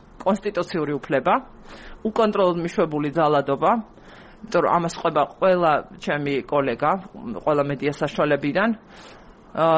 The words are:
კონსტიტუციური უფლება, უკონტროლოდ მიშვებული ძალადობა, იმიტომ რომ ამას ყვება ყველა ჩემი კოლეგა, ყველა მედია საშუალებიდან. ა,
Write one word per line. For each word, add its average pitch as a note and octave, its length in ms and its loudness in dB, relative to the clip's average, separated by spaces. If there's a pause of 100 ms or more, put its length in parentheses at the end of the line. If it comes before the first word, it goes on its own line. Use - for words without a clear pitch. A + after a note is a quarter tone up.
(140)
კონსტიტუციური F3+ 800 -2
უფლება, C#3 380 0 (640)
უკონტროლოდ G#3 640 0
მიშვებული D#3 520 -2
ძალადობა, D3 600 2 (640)
იმიტომ - 280 -2
რომ G2+ 80 2
ამას E3 240 0
ყვება D#3 320 0
ყველა F3+ 460 2 (220)
ჩემი D3 460 -4
კოლეგა, C#3 500 0 (440)
ყველა D3 280 0
მედია C#3+ 280 -4
საშუალებიდან. D3 800 0 (760)
ა, - 180 0 (120)